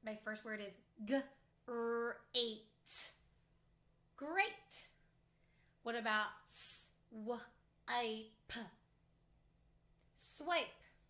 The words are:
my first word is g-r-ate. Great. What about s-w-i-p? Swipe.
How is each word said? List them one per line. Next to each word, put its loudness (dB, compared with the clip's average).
my -4
first -6
word -6
is -10
g-r-ate. 4
Great. -2
What -4
about 2
s-w-i-p? 0
Swipe. 0